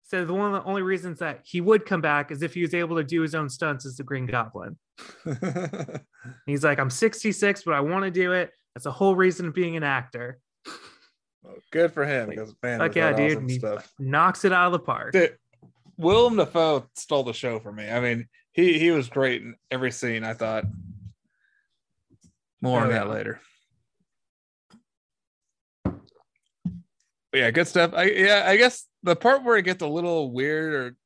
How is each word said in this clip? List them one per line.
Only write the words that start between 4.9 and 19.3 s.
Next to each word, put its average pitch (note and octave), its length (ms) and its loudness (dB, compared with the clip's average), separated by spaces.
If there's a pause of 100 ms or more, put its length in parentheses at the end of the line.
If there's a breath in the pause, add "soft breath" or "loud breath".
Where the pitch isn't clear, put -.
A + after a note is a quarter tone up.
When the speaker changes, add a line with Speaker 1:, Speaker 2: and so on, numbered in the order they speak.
Speaker 2:
<laughs> - 1500 -10
Speaker 1:
He's C#3+ 180 -2
like, C#3+ 140 4
"I'm C3+ 120 0
sixty-six, G#3 760 0
but D#3+ 100 0
I C#3+ 60 0
wanna F#3 320 -2
do F3+ 200 2
it. F3+ 200 -2 (220)
That's B2+ 100 -16
the C#3 80 -6
whole G3 240 2
reason F3+ 320 2
of D3+ 60 -8
being E3+ 220 -2
an D#3 60 -4
actor." B2+ 560 -4 (1040 loud breath)
Speaker 2:
Well, - 140 -20 (160)
good E3 200 2
for D3 120 -2
him, B2+ 240 -2
Speaker 1:
Like, D#2+ 100 -10
Speaker 2:
'cause, G#2+ 240 -12
man, B2 160 -4
Speaker 1:
fuck E3 120 0
Speaker 2:
was E3 60 -4
Speaker 1:
yeah, D#3+ 140 4
Speaker 2:
that A2 60 0
Speaker 1:
dude, D3+ 160 2
Speaker 2:
awesome C#3+ 100 -4
Speaker 1:
and B2+ 80 -4
he B2+ 80 -4
Speaker 2:
stuff. G#2 400 -6
Speaker 1:
knocks D3+ 460 0
it F#3 80 4
out F3+ 140 4
of F3+ 60 2
the F3 60 0
park. A#2+ 340 -4
Speaker 2:
Dude, - 240 4 (600)
Willem A3 400 4
Dafoe D#3 580 2
stole C#3 300 -2
the A#2+ 80 -6
show A#2 260 -4
for G#2+ 140 -12
me. G#2+ 180 -12
I A#2 100 -2
mean, A#2 280 -2 (240)
he, E3+ 260 4
he E3+ 140 4
was C3+ 160 0
great B2+ 340 0